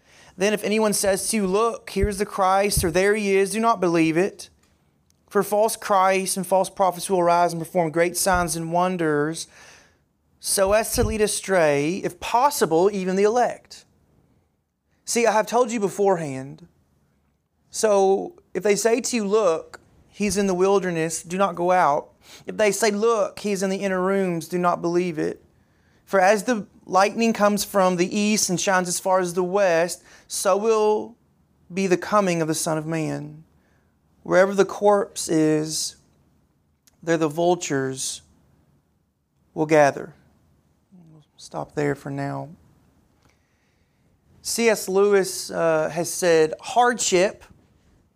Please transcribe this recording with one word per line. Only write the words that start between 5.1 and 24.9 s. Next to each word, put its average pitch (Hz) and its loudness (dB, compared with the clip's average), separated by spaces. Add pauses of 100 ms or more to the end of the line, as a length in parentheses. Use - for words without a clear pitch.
For 202 2
false 214 0
Christs 190 0
and 185 -4
false 190 0
prophets 175 -2
will 190 0
arise 175 2
and 165 -8
perform 165 -2
great 170 0
signs 175 0
and 165 -6
wonders, 165 -2 (920)
so 196 0
as 220 0
to 240 0
lead 214 -2
astray, 165 0
if - -8
possible, 214 2
even 185 -2
the 196 2
elect. 214 -2 (1200)
See, 233 0
I 208 4
have 214 2
told 233 2
you 233 -4
beforehand. 165 -2 (1000)
So 196 0 (180)
if 180 -6
they 208 2
say 226 0
to 240 -4
you, 208 -2
"Look, 196 -2 (300)
he's 202 -4
in 202 2
the 185 0
wilderness," 180 0
do 180 -6
not 196 0
go 175 0
out. 160 2 (340)
If 185 -8
they 208 2
say, 220 0
"Look, 208 0
he's 202 -4
in 196 -2
the 196 -6
inner 190 -2
rooms," 185 -2
do 180 -4
not 175 0
believe 175 -2